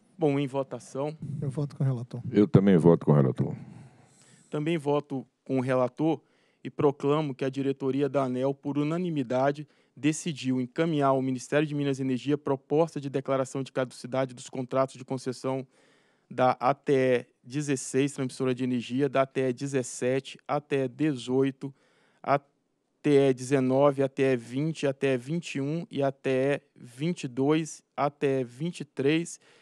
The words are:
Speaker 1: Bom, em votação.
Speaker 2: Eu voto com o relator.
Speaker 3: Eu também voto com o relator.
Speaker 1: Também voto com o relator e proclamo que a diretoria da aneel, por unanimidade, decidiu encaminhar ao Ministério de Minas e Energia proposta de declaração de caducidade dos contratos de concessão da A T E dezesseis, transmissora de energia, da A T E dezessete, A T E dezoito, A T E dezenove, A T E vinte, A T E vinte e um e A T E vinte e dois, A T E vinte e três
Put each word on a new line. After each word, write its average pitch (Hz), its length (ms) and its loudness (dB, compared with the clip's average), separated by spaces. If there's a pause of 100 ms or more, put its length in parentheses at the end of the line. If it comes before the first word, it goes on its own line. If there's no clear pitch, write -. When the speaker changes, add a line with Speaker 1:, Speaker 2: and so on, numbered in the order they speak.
(180)
Speaker 1:
Bom, 143 220 2
em 143 80 -2
votação. 135 680 -6 (240)
Speaker 2:
Eu 143 120 -4
voto 143 240 -6
com - 80 -2
o - 20 2
relator. 123 360 -4 (100)
Speaker 3:
Eu 104 160 4
também 98 300 6
voto 82 280 6
com 76 60 4
o 73 40 8
relator. 65 400 2 (960)
Speaker 1:
Também 151 280 -2
voto 143 500 -2 (160)
com 131 160 0
o - 20 0
relator 131 580 2 (440)
e - 80 -8
proclamo 143 640 0
que 139 100 -4
a 135 40 -2
diretoria 135 600 -2
da 135 140 2
aneel, 131 320 -2
por 143 240 -4
unanimidade, 147 880 0 (280)
decidiu 131 640 -2
encaminhar 143 500 0
ao 135 120 4
Ministério 131 460 0
de 147 80 -6
Minas 143 240 -2
e - 20 -4
Energia 131 340 0
proposta 147 640 0
de 139 120 -8
declaração 135 500 -2
de 127 100 -10
caducidade 131 640 -4
dos - 160 -16
contratos 131 460 -2
de 127 100 -16
concessão 131 640 -6 (640)
da 127 280 2
A 127 140 2
T 143 200 -2
E 131 320 2 (180)
dezesseis, 139 680 -2
transmissora 131 420 -2
de 127 80 -4
energia, 127 440 -2
da 135 140 2
A 135 40 4
T 131 240 -2
E 127 40 0
dezessete, 131 920 -4
A 143 120 0
T 139 260 -2
E - 20 -2
dezoito, 135 840 -2 (520)
A 139 160 2
T - 680 -10 (200)
E 131 60 4
dezenove, 135 640 2
A 135 80 0
T - 140 -2
E 131 120 2
vinte, 135 520 -4
A 139 60 0
T 139 200 -4
E 127 40 0
vinte 147 380 -6
e 139 60 -4
um 156 300 -4
e 139 100 -4
A 135 100 0
T 135 180 -6
E 135 320 0 (140)
vinte 139 500 -6
e - 20 -6
dois, 143 560 0 (120)
A 143 140 0
T - 160 -4
E 135 180 2
vinte 127 360 -8
e 147 60 -10
três 156 540 -2 (220)